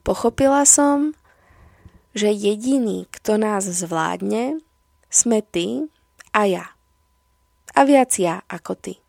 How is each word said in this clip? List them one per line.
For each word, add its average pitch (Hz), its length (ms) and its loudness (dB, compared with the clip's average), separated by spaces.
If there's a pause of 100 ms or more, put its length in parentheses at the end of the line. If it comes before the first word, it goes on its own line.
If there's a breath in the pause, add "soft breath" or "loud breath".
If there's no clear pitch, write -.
Pochopila 269 640 0
som, 285 480 2 (1000 soft breath)
že 208 200 0
jediný, 208 760 -2
kto - 280 -2
nás 208 280 -2
zvládne, 180 960 -4 (500)
sme 220 340 2
ty 233 440 -6 (440)
a 208 160 2
ja. 175 160 -4 (1080)
A 277 120 4
viac 269 320 4
ja 170 320 -2
ako 180 280 -10
ty. 185 160 -14 (160)